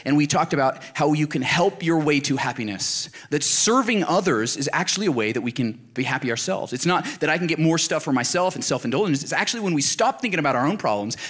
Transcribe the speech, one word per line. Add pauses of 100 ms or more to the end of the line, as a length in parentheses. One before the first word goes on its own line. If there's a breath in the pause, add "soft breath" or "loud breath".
and
we
talked
about (120)
how
you
can
help
your
way
to
happiness, (180 loud breath)
that
serving
others
is
actually
a
way
that
we
can (200)
be
happy
ourselves.
It's
not (160 loud breath)
that
I
can
get
more
stuff
for
myself
and
self-indulgence.
It's
actually
when
we
stop
thinking
about
our
own
problems (120)